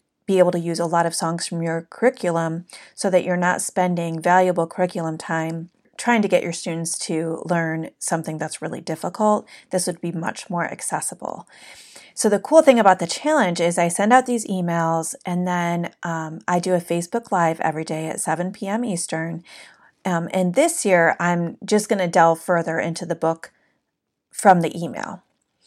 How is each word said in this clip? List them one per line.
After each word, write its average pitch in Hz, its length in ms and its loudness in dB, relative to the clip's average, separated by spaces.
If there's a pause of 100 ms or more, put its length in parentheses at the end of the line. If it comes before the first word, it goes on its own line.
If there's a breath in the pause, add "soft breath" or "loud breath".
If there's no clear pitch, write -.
(260)
be 190 140 2
able 180 120 6
to 175 80 0
use 165 200 -4
a 170 60 -2
lot 170 200 2
of 170 100 -4
songs 170 320 -4
from 170 140 -6
your 165 280 -4
curriculum 165 760 -2 (300 loud breath)
so 202 140 -2
that 180 160 4
you're 180 120 0
not 180 240 2
spending 170 600 -2
valuable 180 460 4
curriculum 170 500 -4
time 165 520 -6 (260)
trying 240 260 0
to 196 60 0
get - 160 2
your 170 100 -6
students 165 460 -6
to 165 460 -4
learn 165 520 -2
something 160 400 -4
that's 156 240 -8
really - 200 -8
difficult. 202 640 -2 (240 loud breath)
This 180 160 -2
would 175 120 -6
be 170 120 -6
much - 360 -8
more 175 180 -4
accessible. - 800 -8 (640 loud breath)
So - 160 0
the 202 100 2
cool 311 220 6
thing 269 160 8
about 190 220 6
the 170 80 -2
challenge 240 520 0
is 170 200 2
I 170 80 4
send 208 260 2
out 254 140 6
these 240 180 -2
emails, 170 720 -2 (100)
and 180 220 -2
then, 170 440 -2 (120)
um, 160 440 -6
I 180 120 2
do 185 160 0
a 175 40 4
Facebook 170 520 -4
Live 165 300 2
every 160 220 -4
day 160 240 -6
at - 120 -8
seven 175 320 -4
P - 160 -10
M 220 180 -4
Eastern. 170 580 -6 (600 loud breath)
Um, 170 260 -2
and 180 220 0
this 320 320 2
year, 175 340 6
I'm 175 460 0
just 208 240 2
gonna 190 180 0
delve 165 320 6
further 170 400 0
into 165 260 -4
the 170 100 -4
book 165 360 -4 (800)
from 180 300 6
the 165 180 -2
email. 170 440 -8 (440 loud breath)